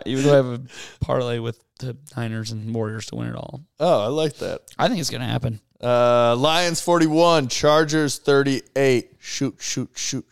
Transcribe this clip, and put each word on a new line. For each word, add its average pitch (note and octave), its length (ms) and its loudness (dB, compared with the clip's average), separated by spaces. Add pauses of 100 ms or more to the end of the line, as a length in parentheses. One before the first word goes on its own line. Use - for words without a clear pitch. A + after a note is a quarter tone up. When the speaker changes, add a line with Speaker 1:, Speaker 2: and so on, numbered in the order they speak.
Speaker 1:
even C3 160 -2
though C#3+ 100 6
I - 40 8
have C3 100 4
a A#2+ 140 -6 (380)
parlay B2 380 -2
with A#2 260 -8 (140)
the B2+ 180 -10 (220)
Niners A2+ 340 -8
and A2 220 -8
Warriors A2 340 -6
to - 100 -12
win A#2 100 -6
it A#2+ 80 -8
all. - 260 -14 (180)
Speaker 2:
Oh, D3+ 220 2
I G#2+ 60 0
like D3+ 300 -2
that. F2+ 240 -8 (180)
Speaker 1:
I D#3 80 2
think A3 120 0
it's C3+ 120 -4
gonna A#2+ 160 -6
happen. A2+ 320 -4 (200)
Speaker 2:
Uh, A#2+ 560 4
Lions E3 460 0
forty-one, E3 680 4
Chargers D3+ 680 2
thirty-eight. C3+ 1000 2
Shoot, - 400 -6
shoot, - 340 -8
shoot, - 380 -8